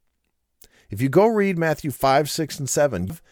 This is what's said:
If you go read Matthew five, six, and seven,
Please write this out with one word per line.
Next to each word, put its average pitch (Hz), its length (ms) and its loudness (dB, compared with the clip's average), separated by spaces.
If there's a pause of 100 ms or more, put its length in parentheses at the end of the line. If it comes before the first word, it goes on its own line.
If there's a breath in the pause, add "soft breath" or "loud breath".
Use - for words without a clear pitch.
(880 soft breath)
If 104 120 -6
you 135 80 0
go 190 180 6
read 196 300 0
Matthew 156 340 -2
five, 139 380 2
six, - 300 -6
and 131 100 -8
seven, 123 500 -2 (120)